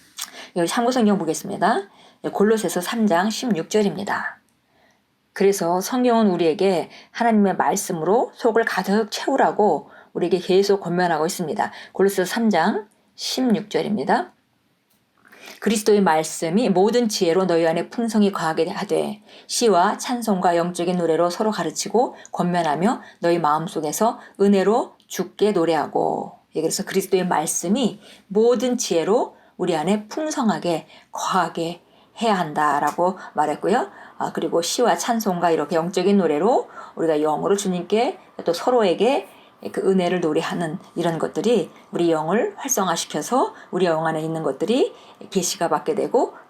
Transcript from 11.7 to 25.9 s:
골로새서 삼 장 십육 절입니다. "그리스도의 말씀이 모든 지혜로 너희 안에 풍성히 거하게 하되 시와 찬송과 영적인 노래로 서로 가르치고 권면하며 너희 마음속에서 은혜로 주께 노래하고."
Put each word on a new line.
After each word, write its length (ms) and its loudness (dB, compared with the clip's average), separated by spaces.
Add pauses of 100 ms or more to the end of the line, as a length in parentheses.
골로새서 320 2
삼 260 0
장 380 0 (260)
십육 560 -2
절입니다. 640 -2 (1300)
"그리스도의 420 2
말씀이 680 0
모든 380 2
지혜로 380 0
너희 220 2
안에 200 -2
풍성히 440 2
거하게 360 -2
하되 540 -4 (240)
시와 520 2
찬송과 580 0
영적인 400 -2
노래로 340 2
서로 220 -2
가르치고 640 -2 (160)
권면하며 720 0 (180)
너희 180 2
마음속에서 800 -2 (220)
은혜로 540 2 (120)
주께 460 -2
노래하고." 840 0 (180)